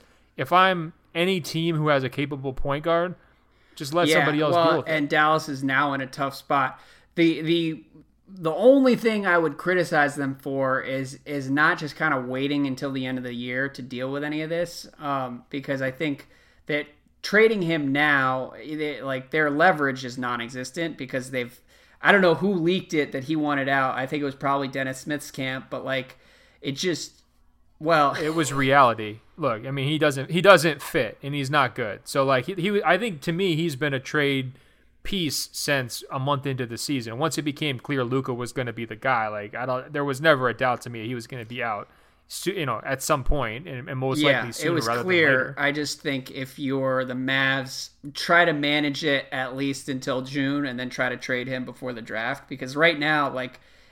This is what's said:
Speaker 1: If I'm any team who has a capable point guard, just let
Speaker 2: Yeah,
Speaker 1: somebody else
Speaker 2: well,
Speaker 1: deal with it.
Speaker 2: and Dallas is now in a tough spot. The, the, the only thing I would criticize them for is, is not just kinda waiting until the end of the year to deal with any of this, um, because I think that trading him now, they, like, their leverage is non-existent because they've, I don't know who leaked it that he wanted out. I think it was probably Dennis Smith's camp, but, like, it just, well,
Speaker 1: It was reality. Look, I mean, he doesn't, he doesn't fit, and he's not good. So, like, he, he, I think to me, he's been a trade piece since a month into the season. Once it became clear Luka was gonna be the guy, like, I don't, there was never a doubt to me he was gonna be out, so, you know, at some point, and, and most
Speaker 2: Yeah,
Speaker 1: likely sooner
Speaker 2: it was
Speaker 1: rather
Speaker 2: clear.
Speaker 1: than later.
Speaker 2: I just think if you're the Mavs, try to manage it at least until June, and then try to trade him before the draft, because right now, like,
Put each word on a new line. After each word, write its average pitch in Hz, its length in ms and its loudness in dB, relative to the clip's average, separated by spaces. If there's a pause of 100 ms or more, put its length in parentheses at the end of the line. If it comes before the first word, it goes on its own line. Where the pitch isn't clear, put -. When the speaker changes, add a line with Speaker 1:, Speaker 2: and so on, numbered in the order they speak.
(380)
Speaker 1:
If 139 140 -2
I'm 180 420 4 (200)
any 180 280 0
team 165 340 -2
who 151 120 2
has 143 140 4
a 131 60 -4
capable 139 460 -6
point 143 300 -2
guard, 170 300 0 (600)
just 143 180 -8
let 170 160 4
Speaker 2:
Yeah, 156 60 6
Speaker 1:
somebody 151 260 4
else 156 140 2
Speaker 2:
well, 170 140 6
Speaker 1:
deal 165 100 4
with 139 100 -4
it. 165 40 0
Speaker 2:
and 147 180 0
Dallas 156 400 4
is 135 120 -6
now 139 300 2
in 135 80 -2
a 131 60 -6
tough 135 280 -4
spot. 139 460 0 (360)
The, 165 260 4
the, 160 420 0 (420)
the 180 280 -4
only 254 420 8
thing 214 300 0
I 175 100 4
would 156 220 2
criticize 165 560 2
them 139 220 -4
for 135 440 -2
is, 135 460 -6
is 139 240 -6
not 156 280 4
just 156 180 -8
kinda 151 240 0
waiting 139 460 -2
until 135 240 -4
the 135 140 -4
end 131 140 -4
of 127 60 -8
the 123 100 -8
year 123 340 -4
to 135 140 -12
deal 123 280 -6
with 143 140 -4
any 151 160 -4
of 156 80 -6
this, 170 400 -6 (100)
um, 131 520 -6
because 139 320 -4
I 131 80 -2
think 139 360 -6 (400)
that 147 200 -2 (360)
trading 220 400 4
him 160 300 0
now, 135 640 2
they, 147 460 -6
like, 131 280 -6
their 151 200 2
leverage 143 560 4
is 123 100 -8
non-existent 127 800 -6
because 131 360 -8
they've, 123 280 -6 (400)
I 156 120 6
don't 202 80 8
know 175 160 6
who 196 160 0
leaked 175 420 0
it 147 180 0
that 135 120 -6
he 147 100 -2
wanted 143 340 0
out. 135 280 0
I 131 100 -4
think 147 160 -4
it - 20 -4
was 135 120 -4
probably 139 320 -2
Dennis 131 320 -6
Smith's 147 320 -8
camp, 131 360 -6
but, 131 160 -8
like, 131 320 -6 (460)
it 143 100 -4
just, 156 500 -4 (580)
well, 151 420 4
Speaker 1:
It 156 140 -2
was 143 160 0
reality. 127 640 4 (180)
Look, 123 300 -2
I 135 60 -8
mean, 139 160 -2
he 156 100 0
doesn't, 143 320 0
he 170 100 2
doesn't 165 420 8
fit, 127 400 -2
and 143 120 -8
he's 139 160 -4
not 139 240 2
good. 107 300 -6
So, 139 200 2
like, 131 220 2
he, 190 80 -6
he, 202 300 0
I 170 140 6
think 196 240 -4
to 175 100 -2
me, 175 240 0
he's 160 180 -2
been 139 200 -2
a 127 60 -2
trade 135 520 -2 (520)
piece 175 480 -2
since 131 580 -4
a 151 80 -6
month 135 280 -2
into 131 200 -4
the 113 100 -8
season. 117 420 -4
Once 156 200 -2
it 156 40 -4
became 143 360 -4
clear 135 260 -2
Luka 131 300 -2
was 120 180 -8
gonna 120 200 -4
be 117 120 -8
the 110 120 -10
guy, 113 320 0
like, 107 260 -8
I 117 120 -6
don't, 127 260 -6
there 147 120 -2
was 135 160 -4
never 143 280 4
a 117 60 0
doubt 123 280 0
to 127 80 -12
me 113 160 -10
he 123 80 -6
was 117 120 -8
gonna 123 200 -12
be 120 160 -8
out, 110 260 -6 (420)
so, - 200 -4
you 185 160 -4
know, 117 180 -4
at 135 180 -4
some 147 220 0
point, 135 420 0
and, 131 220 -10
and 135 100 -6
most 131 220 0
Speaker 2:
Yeah, 139 200 4
Speaker 1:
likely 113 120 -6
sooner 156 180 -4
Speaker 2:
it 170 40 0
was 143 120 0
Speaker 1:
rather 120 160 0
Speaker 2:
clear. 175 280 4
Speaker 1:
than 131 80 6
later. 131 180 -4
Speaker 2:
I 143 160 0
just 147 300 -6
think 135 300 -4
if 131 260 -12
you're 131 480 -2
the 127 80 -6
Mavs, 135 760 -2 (220)
try 170 320 4
to 170 80 4
manage 147 520 0
it 139 280 0
at 131 240 -4
least 139 320 -4
until 131 320 -4
June, 139 460 -2
and 123 120 -6
then 123 120 -6
try 127 180 -2
to 123 80 -4
trade 123 300 -4
him 127 180 -6
before 123 300 -10
the 113 80 -10
draft, 113 460 -6
because 135 280 -8
right 160 220 4
now, 147 340 2
like, 127 280 -8 (320)